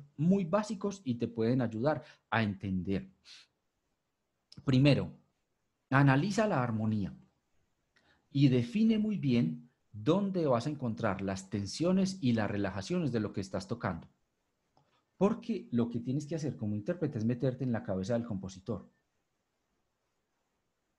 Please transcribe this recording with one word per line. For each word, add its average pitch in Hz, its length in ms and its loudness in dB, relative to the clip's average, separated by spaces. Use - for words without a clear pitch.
muy 185 280 4
básicos 202 600 -2
y 123 100 -2
te 117 120 -2
pueden 120 360 2
ayudar 120 420 -2
a 113 120 4
entender. 95 680 -2
Primero, 127 460 4
analiza 143 580 4
la 156 160 2
armonía 107 540 -2
y 139 180 6
define 208 500 2
muy 214 180 -2
bien 139 540 0
dónde 170 560 0
vas 120 200 2
a 151 40 -2
encontrar 110 520 -2
las 95 260 -4
tensiones 180 720 0
y 120 140 2
las 104 160 0
relajaciones 101 600 -2
de 113 100 -2
lo 104 120 -4
que 104 80 -6
estás 95 260 -6
tocando. 95 400 -6
Porque 208 560 -2
lo 117 160 0
que 120 120 -6
tienes 139 260 -4
que 170 80 -6
hacer 151 220 -4
como 107 180 -4
intérprete 156 420 -4
es 107 80 -2
meterte 127 400 -2
en 123 80 -2
la 110 100 -4
cabeza 95 320 -4
del 117 120 -2
compositor. 95 600 -8